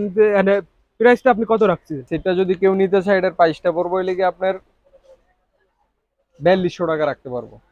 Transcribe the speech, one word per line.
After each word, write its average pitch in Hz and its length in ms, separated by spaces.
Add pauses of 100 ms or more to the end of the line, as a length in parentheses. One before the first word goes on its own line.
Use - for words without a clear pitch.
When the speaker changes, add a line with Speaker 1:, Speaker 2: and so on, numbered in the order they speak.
Speaker 1:
যে, 208 280
মানে, 196 240 (380)
প্রাইসটা 240 320
আপনি 220 180
কত 220 140
রাখছেন? 160 460
Speaker 2:
সেটটা 165 260
যদি 185 200
কেউ 190 200
নিতে 190 280
চায়, 190 160
এটার 180 140
প্রাইসটা 170 400
পড়বে 175 220
হইলে 185 200
গিয়ে 185 120
আপনার 180 280 (1900)
বিয়াল্লিশশো 175 460
টাকা 156 200
রাখতে 135 240
পারবো। 113 280 (140)